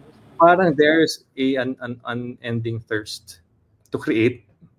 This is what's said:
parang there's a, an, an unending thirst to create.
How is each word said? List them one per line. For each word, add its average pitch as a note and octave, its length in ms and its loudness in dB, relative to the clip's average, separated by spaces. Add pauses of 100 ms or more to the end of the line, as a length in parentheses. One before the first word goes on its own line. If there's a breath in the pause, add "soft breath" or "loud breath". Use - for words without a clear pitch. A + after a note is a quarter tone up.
(360)
parang F3 380 6
there's D3+ 500 2 (140)
a, C3+ 240 0
an, B2+ 180 -6
an A#2+ 240 -12
unending A#2+ 760 -8
thirst - 580 -10 (540)
to - 20 -4
create. A#2+ 540 -2 (280)